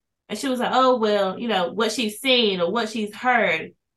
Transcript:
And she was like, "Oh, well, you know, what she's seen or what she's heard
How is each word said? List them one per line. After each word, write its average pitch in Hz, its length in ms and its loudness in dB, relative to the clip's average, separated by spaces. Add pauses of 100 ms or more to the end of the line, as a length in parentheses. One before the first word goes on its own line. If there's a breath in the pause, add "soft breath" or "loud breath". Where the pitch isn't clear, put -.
(280)
And 214 100 -6
she 277 100 -4
was 254 120 -2
like, 196 120 -2
"Oh, 254 260 4
well, 202 400 0
you 233 100 -6
know, 180 240 0
what 220 200 -2
she's 214 280 -4
seen 226 400 2
or 175 120 0
what 233 160 -2
she's 208 260 -6
heard 208 560 0 (260)